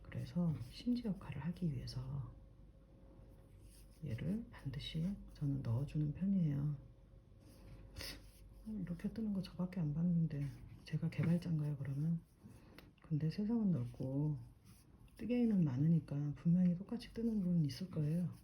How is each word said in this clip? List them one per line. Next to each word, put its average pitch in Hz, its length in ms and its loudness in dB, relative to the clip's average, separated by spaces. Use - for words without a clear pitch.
그래서 165 520 0
심지 240 360 -2
역할을 - 380 -4
하기 175 260 -2
위해서 123 300 -6
얘를 151 460 -2
반드시 160 640 -4
저는 139 280 0
넣어주는 147 520 0
편이에요. 151 600 2
어, 220 140 -6
이렇게 170 280 -4
뜨는 214 240 -2
거 190 80 0
저밖에 180 380 -4
안 147 140 2
봤는데 156 560 2
제가 160 240 0
개발자인가요, 160 680 2
그러면? 143 420 0
근데 156 280 0
세상은 208 420 2
넓고 139 680 0
뜨개인은 220 460 4
많으니까 147 760 2
분명히 175 400 6
똑같이 - 360 -8
뜨는 226 300 0
분 175 220 4
있을 180 260 -4
거예요. 160 380 0